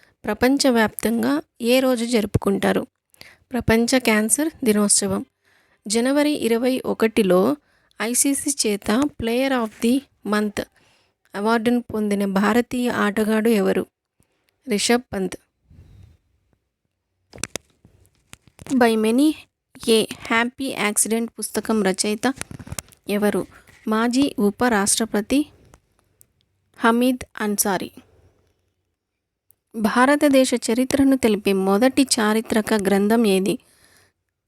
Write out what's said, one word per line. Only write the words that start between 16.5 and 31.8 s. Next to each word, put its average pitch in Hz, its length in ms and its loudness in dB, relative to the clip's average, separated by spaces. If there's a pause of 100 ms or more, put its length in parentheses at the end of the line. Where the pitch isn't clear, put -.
By 240 220 2
Many 233 380 2 (580)
A 220 160 2
Happy 233 840 -4
Accident 226 480 -2
పుస్తకం 214 440 -2
రచయిత 208 520 -2 (720)
ఎవరు? 202 380 -2 (420)
మాజీ 240 500 0
ఉప 202 260 0
రాష్ట్రపతి 220 840 0 (1300)
హమీద్ 247 480 0 (160)
అన్సారీ. 208 500 -2 (1900)
భారతదేశ 262 800 4
చరిత్రను 262 640 2
తెలిపే 208 360 0
మొదటి 202 500 2